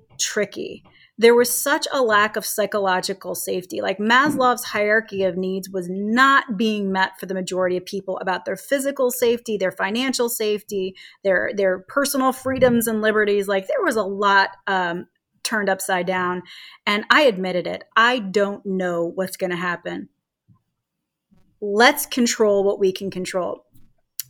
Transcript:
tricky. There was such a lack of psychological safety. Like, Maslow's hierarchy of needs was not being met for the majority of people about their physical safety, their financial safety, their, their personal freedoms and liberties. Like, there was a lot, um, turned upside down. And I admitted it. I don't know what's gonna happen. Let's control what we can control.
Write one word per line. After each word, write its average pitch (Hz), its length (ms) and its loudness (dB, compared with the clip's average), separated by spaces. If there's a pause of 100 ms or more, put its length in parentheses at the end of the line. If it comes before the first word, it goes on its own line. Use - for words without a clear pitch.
(200)
tricky. - 640 -4 (360)
There 233 160 8
was 240 180 4
such 302 400 -2
a 269 80 0
lack 214 340 4
of 214 80 -2
psychological 196 920 -2
safety. 185 440 -6
Like, 196 200 -4
Maslow's 247 640 2
hierarchy 208 580 0
of 180 160 0
needs 190 320 -6
was 190 180 -6
not 226 680 2
being 208 340 0
met 190 280 -2
for 190 80 -10
the 185 80 -4
majority 185 420 -2
of 180 80 -6
people 190 320 -8
about 185 280 -4
their 196 100 -4
physical 269 560 -2
safety, 233 440 0
their 185 160 -2
financial 233 580 -2
safety, 208 680 -4 (280)
their, 190 320 0
their 190 320 0
personal 262 440 0
freedoms 247 560 2
and 220 160 -2
liberties. 208 440 2
Like, 190 200 -2
there 523 160 -2
was 269 140 0
a 214 40 0
lot, 196 480 2 (160)
um, 180 400 -2 (380)
turned 202 260 -2
upside 190 380 0
down. 180 340 -2 (460)
And 214 240 0
I 269 140 6
admitted 185 420 0
it. 175 160 -8 (120)
I 240 220 4
don't 202 480 -2
know 180 480 -2
what's 185 240 -6
gonna 180 180 -2
happen. 175 540 -6 (1500)
Let's 226 460 4
control 214 560 2
what 202 160 0
we 196 120 2
can 190 200 -8
control. 185 540 -6 (640)